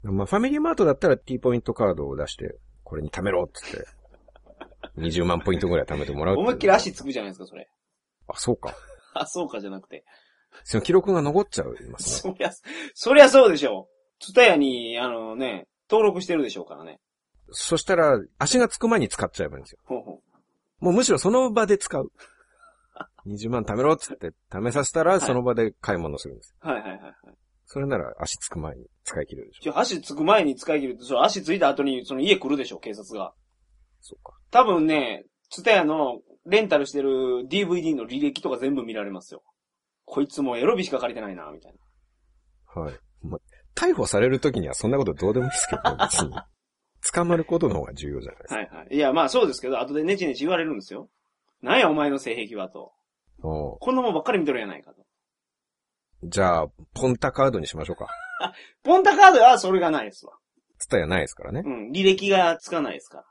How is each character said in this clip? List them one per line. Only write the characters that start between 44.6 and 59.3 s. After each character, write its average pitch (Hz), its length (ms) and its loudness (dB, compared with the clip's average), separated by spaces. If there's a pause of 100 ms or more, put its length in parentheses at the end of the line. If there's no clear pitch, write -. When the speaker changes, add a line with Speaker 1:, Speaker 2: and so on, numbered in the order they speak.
Speaker 1:
に 78 80 -6
は 65 40 -10
そ - 140 -6
ん 117 40 0
な 139 60 0
こ 139 60 0
と 87 100 -2
ど 92 160 -2
う 110 40 0
で 123 60 0
も 127 60 -2
い - 40 -2
い - 20 -8
で - 60 -6
す - 100 -2
け - 80 -6
ど、 - 60 -10 (140)
<laughs> - 40 -14
別 - 220 0
に。 139 120 -4 (800)
捕 175 120 0
ま 170 120 2
る 165 80 -2
こ 170 140 0
と 165 80 2
の 101 80 0
方 76 80 -4
が - 100 -12
重 73 180 -10
要 67 100 -8
じ 62 60 -14
ゃ - 40 -16
な - 60 -20
い - 40 -20
で - 60 -20
す - 20 -20
か。 - 60 -6
Speaker 2:
は 107 60 -4
い - 80 -10
は 82 200 -18
い。 131 60 -6
い - 20 2
や、 139 160 2
ま 160 100 2
あ 135 60 0
そ 240 140 2
う 185 40 2
で 135 60 -4
す - 80 -10
け 127 80 -8
ど、 127 100 -2
後 131 140 -6
で 151 100 -2
ネ 190 140 0
チ 190 80 -4
ネ 143 80 -2
チ 123 120 -6
言 170 40 -2
わ 180 80 0
れ 165 60 -2
る 156 80 -6
ん 135 40 -6
で 101 60 -12
す - 120 -18
よ。 - 160 -16 (520)
「な 139 140 0
ん 262 40 6
や 196 100 6
お 151 40 2
前 147 160 2
の 139 100 -2
性 117 160 -6 (120)
癖 117 80 -14
は」 95 160 -8
と。 69 220 -18 (480)
Speaker 1:
お 78 340 -6
う。 - 40 -20
Speaker 2:
「こ 254 120 -2
ん 262 40 0
な 262 60 0
も 233 100 0
ん - 20 -2
ば 156 80 -2
っ - 20 -12
か - 80 -4
り 202 80 0
見 160 60 0
と 143 80 0
る 123 60 -4
や 107 80 -10
な 85 100 -14
い - 60 -20
か」 - 120 -20
と。 95 100 -20 (1160)
Speaker 1:
じ 87 180 -4
ゃ 85 220 2
あ、 73 40 -6 (260)
ポ 131 140 -2
ン 123 100 2
タ 143 140 -4
カ 135 140 2
ー 135 60 2
ド 101 80 -4
に 73 80 -8
し - 100 -12
ま 78 80 -8
し - 40 -14
ょ - 40 -6
う - 20 -6
か。 - 120 -12 (320)
Speaker 2:
<laughs> 190 140 -6 (300)
ポ 339 140 6
ン 381 60 4
タ 381 120 6
カ 381 140 12
ー 370 40 8